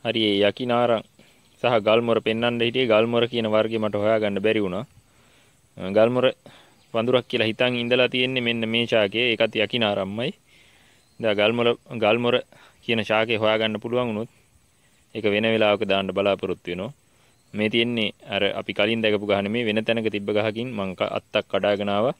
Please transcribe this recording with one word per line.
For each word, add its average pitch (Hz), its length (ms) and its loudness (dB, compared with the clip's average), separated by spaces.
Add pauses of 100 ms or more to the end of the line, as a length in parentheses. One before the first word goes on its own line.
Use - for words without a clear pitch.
හරි, 113 220 -2
ඒ 101 260 2
යකිනාරං 120 540 0 (600)
සහ 123 200 2
ගල්මොර 113 380 2
පෙන්වන්න 117 400 -2
හිටියේ. 123 260 0
ගල්මොර 117 400 4
කියන 117 200 -2
වර්ගය 110 320 0
මට 107 160 -2
හොයාගන්න 104 460 0
බැරි 110 200 0
වුණා. 95 240 -4 (920)
අ, 92 140 -8
ගල්මොර 120 360 4 (680)
වඳුරක් 120 340 0
කියලා 113 180 0
හිතන් 123 280 0
ඉඳලා 123 340 2
තියෙන්නේ 127 320 -2
මෙන්න 117 280 -2
මේ 117 180 0
ශාකය. 110 340 2
ඒකත් 113 360 0
යකිනාරම්මයි. 104 760 -2 (920)
දැන් 107 160 0
ගල්මොර, 117 320 2 (300)
ගල්මොර 117 380 2 (420)
කියන 113 260 -2
ශාකය 110 320 0
හොයාගන්න 110 440 0
පුළුවන් 120 280 -2
වුණොත් 107 220 -6 (840)
ඒක 110 100 -10
වෙන 104 200 2
වෙලාවක 110 400 2
දාන්න 98 240 0
බලාපොරොත්තු 95 600 -2
වෙනවා. 92 220 -8 (640)
මේ 107 160 0
තියෙන්නේ 117 420 0 (140)
අර 101 160 -2 (140)
අපි 98 180 -8
කලින් 110 280 0
දැකපු 104 240 0
ගහ 101 160 2
නෙමෙයි, 110 220 -2
වෙන 110 200 0
තැනක 113 260 0
තිබ්බ 104 200 -6
ගහකින් 110 400 -2
මං 98 260 -6
ක-, 104 140 -2
අත්තක් 104 380 -2
කඩාගෙන 101 400 0
ආවා. 107 320 0